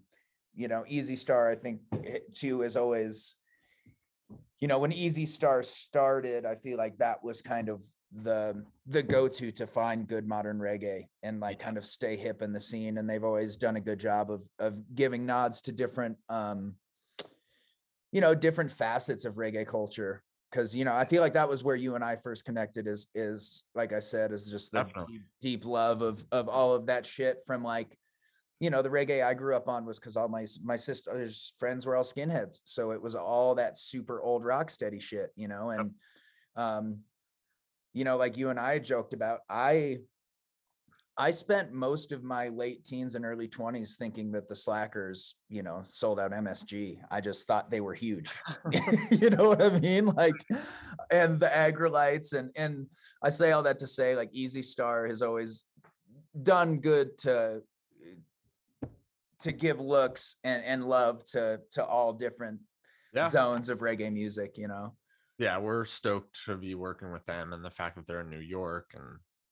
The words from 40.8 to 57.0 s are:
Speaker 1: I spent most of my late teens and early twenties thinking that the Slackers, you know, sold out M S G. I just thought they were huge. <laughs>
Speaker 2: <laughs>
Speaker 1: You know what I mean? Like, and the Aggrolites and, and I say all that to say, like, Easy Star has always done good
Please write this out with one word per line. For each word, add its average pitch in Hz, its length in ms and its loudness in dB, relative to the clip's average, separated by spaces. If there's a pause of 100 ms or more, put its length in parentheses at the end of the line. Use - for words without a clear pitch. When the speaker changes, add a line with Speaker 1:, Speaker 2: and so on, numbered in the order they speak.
Speaker 1:
I 147 160 4
spent 185 400 0
most 135 400 -2
of 131 100 -8
my 123 260 -4
late 120 360 -6
teens 127 300 -6
and 117 120 -6
early 117 220 -6
twenties 113 480 -6
thinking 110 360 -8
that 101 160 -6
the 101 60 -10
Slackers, 104 800 -4 (160)
you 104 120 -8
know, 90 240 -8
sold 107 340 0
out 98 120 -2
M 107 140 -4
S - 160 -4
G. 104 360 -8 (120)
I 101 100 -2
just 95 260 -4
thought 104 240 0
they 110 120 -2
were 95 120 -4
huge. 101 380 -4 (320)
<laughs> 165 60 -2
Speaker 2:
<laughs> - 400 2
Speaker 1:
You 226 200 6
know 196 180 8
what 208 140 8
I 196 180 8
mean? 190 260 4
Like, 165 300 6 (720)
and 170 300 6
the 165 80 6
Aggrolites 151 840 4
and, 131 240 -2
and 147 300 -2 (360)
I 143 80 4
say 160 220 6
all 151 120 6
that 139 160 4
to 135 60 -6
say, 127 300 2
like, 113 160 -2
Easy 131 300 -6
Star 120 460 -2
has 113 120 -4
always 113 440 -2 (800)
done 165 360 6
good 143 400 4